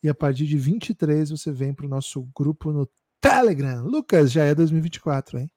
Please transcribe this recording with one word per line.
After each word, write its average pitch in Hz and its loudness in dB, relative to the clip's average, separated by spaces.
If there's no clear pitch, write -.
E 151 2
a 147 2
partir 139 0
de 151 0
vinte 165 -2
e 196 -2
três 151 0
você 156 -8
vem 135 -4
pro 143 -10
nosso 135 -8
grupo 151 -2
no 143 -2
Telegram. 147 2
Lucas, 175 2
já 156 2
é 147 4
dois 160 2
mil 160 2
e - -2
vinte 165 -6
e - -16
quatro, 139 -4
hein? 139 -8